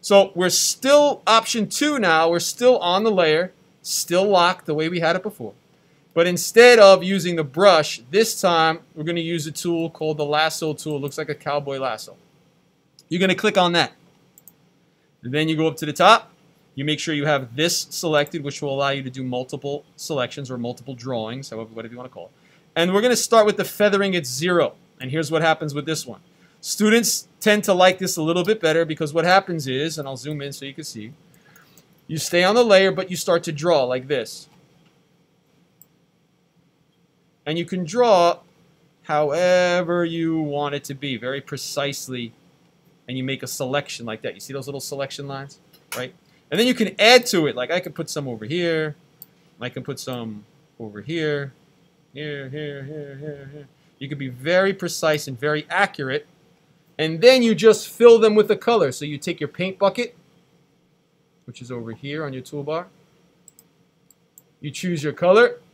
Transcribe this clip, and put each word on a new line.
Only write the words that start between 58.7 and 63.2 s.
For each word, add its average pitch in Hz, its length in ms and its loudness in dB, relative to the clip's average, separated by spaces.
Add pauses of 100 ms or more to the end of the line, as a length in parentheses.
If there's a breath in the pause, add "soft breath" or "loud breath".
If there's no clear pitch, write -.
So 147 140 -10
you 147 120 -8
take 170 220 -8
your 143 100 -6
paint 185 280 -6
bucket, 196 380 -2 (1300)
which - 160 -20
is 120 100 -16
over 117 200 -10
here 143 340 -10
on 139 80 -10
your 127 80 -10
toolbar. 151 440 -8 (1800)